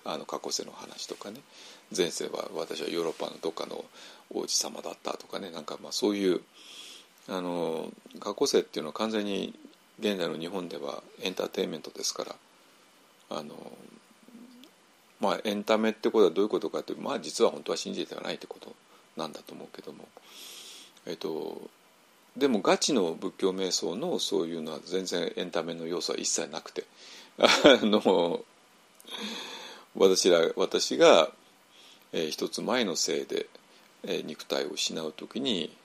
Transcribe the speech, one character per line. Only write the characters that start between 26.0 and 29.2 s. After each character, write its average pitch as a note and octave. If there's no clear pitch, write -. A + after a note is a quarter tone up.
素 E2+
は -
一 -
切 D#2
な D#2
く -
て、 -
<laughs> -
あ -
の、 F#2+